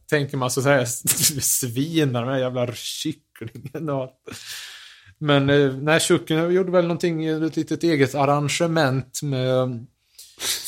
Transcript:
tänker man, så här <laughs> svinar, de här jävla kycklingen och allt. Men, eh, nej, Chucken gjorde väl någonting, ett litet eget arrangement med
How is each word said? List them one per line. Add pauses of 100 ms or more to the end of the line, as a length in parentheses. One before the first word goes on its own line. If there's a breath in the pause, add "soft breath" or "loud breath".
(120)
tänker
man,
så
här
<laughs>
svinar,
de
här
jävla
kycklingen
och
allt. (1040 loud breath)
Men,
eh,
nej,
Chucken
gjorde
väl
någonting,
ett
litet
eget
arrangement
med (800 loud breath)